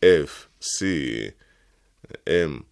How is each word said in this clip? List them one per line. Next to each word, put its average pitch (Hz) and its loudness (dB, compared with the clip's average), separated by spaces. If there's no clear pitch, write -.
F 87 4
C 64 -6
M 82 0